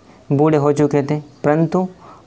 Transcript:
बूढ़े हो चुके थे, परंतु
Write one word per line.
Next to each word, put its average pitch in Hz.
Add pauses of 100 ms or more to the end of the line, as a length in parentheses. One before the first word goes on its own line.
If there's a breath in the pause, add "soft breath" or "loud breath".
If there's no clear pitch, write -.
(320 loud breath)
बूढ़े 151
हो 143
चुके 147
थे, 151
परंतु 160 (400 loud breath)